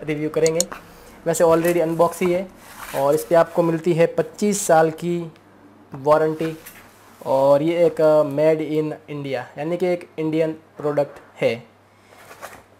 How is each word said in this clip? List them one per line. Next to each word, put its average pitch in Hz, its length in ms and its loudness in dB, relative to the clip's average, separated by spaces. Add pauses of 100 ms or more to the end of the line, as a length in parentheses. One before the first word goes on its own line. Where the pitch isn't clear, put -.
review 151 260 -6
करेंगे। 160 380 0 (580)
वैसे 165 180 0
already 170 380 4
अनबॉक्स 165 400 0
ही 180 120 0
है 190 140 -4 (480)
और 143 200 2
इस 156 100 -4
पे 170 100 0
आपको 165 280 2
मिलती 165 300 0
है 165 220 4
पच्चीस 202 520 -2
साल 160 260 4
की 175 260 -6 (720)
वारंटी 156 680 0 (680)
और 139 360 4
ये 170 240 2
एक, 160 160 0
अ, 151 240 4
made 156 440 0
in 156 200 -2 (220)
India, 139 320 -8 (140)
यानी 160 200 -6
कि 185 80 -2
एक 175 220 -4 (120)
इंडियन 156 320 -2 (260)
प्रोडक्ट 143 420 -4 (160)
है। 131 160 0 (1300)